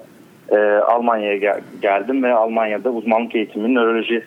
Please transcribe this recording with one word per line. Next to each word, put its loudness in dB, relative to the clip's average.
e, 4
Almanya'ya 2
gel-, 0
geldim 0
ve 2
Almanya'da 0
uzmanlık -2
eğitimini -2
nöroloji 0